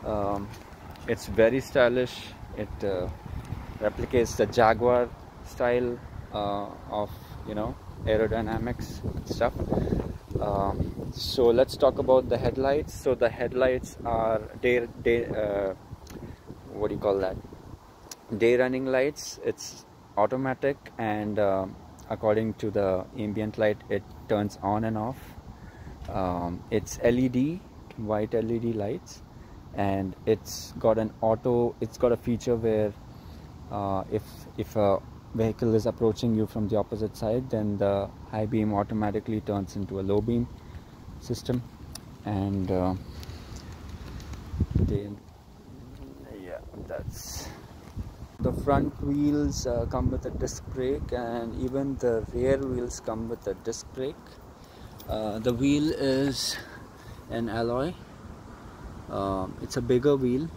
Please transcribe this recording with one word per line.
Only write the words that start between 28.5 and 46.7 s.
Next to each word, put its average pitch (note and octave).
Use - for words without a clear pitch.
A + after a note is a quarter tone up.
D A#2
lights, A2
and G2
it's -
got A2
an A2
auto, A#2+
it's A#2
got B2
a A2+
feature A#2+
where, G#2+
uh, G2
if, G#2+
if -
a G2+
vehicle A2+
is G#2+
approaching A2+
you A2
from G#2+
the G#2
opposite G#2
side, A#2+
then G#2
the G2
high G#2+
beam G#2+
automatically G#2
turns G2
into F#2+
a -
low G2
beam A#2+
system. B2
And, G2
uh, F#2
then, G2+
yeah, F2+